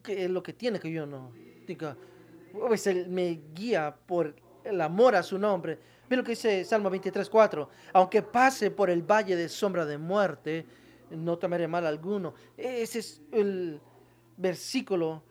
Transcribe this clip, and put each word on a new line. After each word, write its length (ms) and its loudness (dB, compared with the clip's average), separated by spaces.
¿qué 240 -4
es 40 0
lo 120 -2
que 100 -12
tiene 260 -4
que 120 -8
yo 160 -6
no? 260 -14
Diga, 300 -8
pues 340 0
él 220 0
me 320 -2
guía 400 -2
por 300 -2
el 180 -2
amor 340 6
a 60 4
su 160 -4
nombre. 400 -2
Mira 120 2
lo 20 -2
que 80 -4
dice 320 0
Salmo 260 2
veintitrés 380 -4
cuatro. 400 4
"Aunque 300 6
pase 480 2
por 200 2
el 120 2
valle 340 2
de 120 -2
sombra 360 -2
de 140 -6
muerte, 680 -2
no 280 -4
temeré 300 -2
mal 180 -2
alguno". 480 -4
Ese 420 -6
es 320 -12
el 500 -2
versículo 960 -2